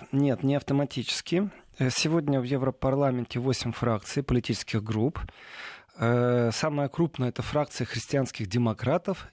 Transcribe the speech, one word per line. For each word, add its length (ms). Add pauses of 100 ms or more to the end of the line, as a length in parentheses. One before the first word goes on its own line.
(120)
нет, 320
не 100
автоматически. 960 (280)
Э, 120
сегодня 500
в 40
Европарламенте 960
восемь 320
фракций, 500
политических 640
групп. 340 (800)
Э, 540
самая 360
крупная — 420
это 120
фракция 440
христианских 600
демократов 840